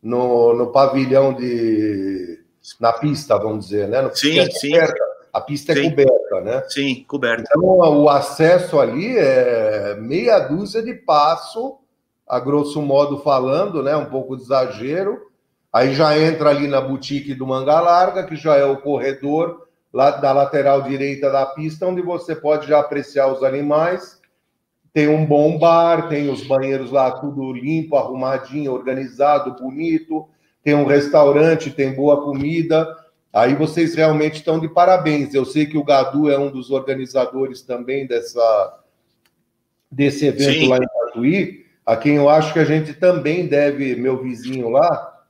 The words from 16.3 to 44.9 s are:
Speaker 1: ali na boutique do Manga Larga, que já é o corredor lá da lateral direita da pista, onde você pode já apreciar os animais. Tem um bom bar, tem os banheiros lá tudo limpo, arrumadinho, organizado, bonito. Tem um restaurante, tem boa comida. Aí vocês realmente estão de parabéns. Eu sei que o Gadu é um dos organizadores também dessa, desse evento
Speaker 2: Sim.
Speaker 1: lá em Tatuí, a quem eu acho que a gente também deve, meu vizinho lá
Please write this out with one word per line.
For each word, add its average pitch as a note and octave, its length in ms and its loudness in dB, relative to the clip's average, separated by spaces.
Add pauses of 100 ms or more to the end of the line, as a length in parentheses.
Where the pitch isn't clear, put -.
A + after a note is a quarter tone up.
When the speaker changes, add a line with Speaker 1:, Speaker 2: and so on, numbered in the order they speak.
Speaker 1:
ali C#3+ 160 2
na C#3 140 0
boutique C3+ 540 -8
do B2+ 120 -8
Manga C3 360 0
Larga, F3+ 440 2
que D#3 120 -12
já D#3 180 2
é C#3 80 4
o C#3 140 2
corredor C#3+ 920 -4 (240)
lá C#3+ 200 2
da C#3 200 0
lateral C#3 500 2
direita C#3 480 -4
da C3+ 160 0
pista, D#3 400 -8
onde F3+ 160 -4
você E3+ 320 -6
pode D3+ 340 -2
já D3 120 4
apreciar C#3+ 480 -2
os C3 160 -4
animais. D3 760 -2 (720)
Tem D3+ 160 2
um D#3 160 2
bom D3+ 320 2
bar, E3 500 2
tem D3 220 -4
os B2+ 180 -6
banheiros C3+ 440 -2
lá C3 200 2
tudo C3+ 400 -8
limpo, D3 460 -4
arrumadinho, C3+ 720 -4
organizado, C3 880 -2
bonito. D#3 680 -6 (360)
Tem D3 100 2
um D3 120 4
restaurante, D3 840 4
tem C3+ 240 -4
boa C#3+ 300 2
comida. D#3+ 760 -2 (360)
Aí B2 220 2
vocês D#3 380 -2
realmente D#3 420 0
estão D#3+ 220 -4
de D#3+ 120 -4
parabéns. D#3 640 2
Eu C#3 100 2
sei D3+ 220 -2
que D3+ 120 -6
o C#3+ 60 -2
Gadu C#3+ 460 2
é C#3 80 2
um C#3+ 120 -2
dos B2+ 220 -10
organizadores C3 880 -4
também B2+ 460 -8
dessa, A#2 720 -2 (1120)
desse C#3+ 360 -2
evento C3+ 340 2
Speaker 2:
Sim. C3 100 4
Speaker 1:
lá B2+ 80 4
em B2+ 100 0
Tatuí, B2 800 -4 (200)
a A2+ 100 2
quem D3 220 0
eu C#3+ 120 4
acho D#3 240 4
que E3+ 60 0
a D#3 60 4
gente D3+ 280 -2
também F3 540 0
deve, C#3 480 0
meu B2+ 260 -2
vizinho B2 480 -8
lá - 500 -2 (100)